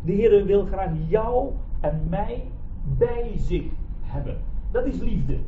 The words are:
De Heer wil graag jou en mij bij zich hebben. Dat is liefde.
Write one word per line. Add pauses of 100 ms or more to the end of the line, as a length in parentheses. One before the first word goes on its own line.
De
Heer
wil
graag (160)
jou (280)
en
mij (320)
bij
zich (360)
hebben. (340)
Dat
is
liefde.